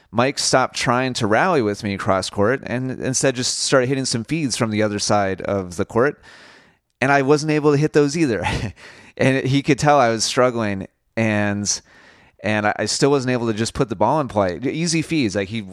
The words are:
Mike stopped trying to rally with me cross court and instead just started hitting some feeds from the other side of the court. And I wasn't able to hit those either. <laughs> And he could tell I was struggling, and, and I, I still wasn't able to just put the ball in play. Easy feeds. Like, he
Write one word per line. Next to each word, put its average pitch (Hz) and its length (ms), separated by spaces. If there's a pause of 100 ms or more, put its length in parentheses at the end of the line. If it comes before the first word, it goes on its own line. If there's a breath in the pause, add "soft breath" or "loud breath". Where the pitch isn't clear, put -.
(100)
Mike 127 300
stopped 127 340
trying 127 400
to 110 140
rally 143 340
with 104 220
me 101 140
cross 95 320
court 107 340
and 127 260
instead 127 460
just 123 220
started 127 300
hitting 135 180
some 113 180
feeds 139 320
from 113 140
the 107 120
other 104 160
side 98 440
of 92 340
the 101 80
court. 135 360 (800 loud breath)
And 135 120
I 139 100
wasn't 147 300
able 151 180
to 147 80
hit 151 140
those 147 240
either. 117 280
<laughs> - 300 (440 loud breath)
And 131 280
he 135 160
could 135 160
tell 147 200
I 120 120
was 113 140
struggling, 113 640 (280)
and, 104 640 (640 soft breath)
and 107 220
I, 104 140
I 107 40
still 139 260
wasn't 127 220
able 120 140
to 113 80
just 110 180
put 131 160
the 107 80
ball 123 240
in 131 80
play. 98 300
Easy 156 420
feeds. 131 340
Like, 98 140
he 107 240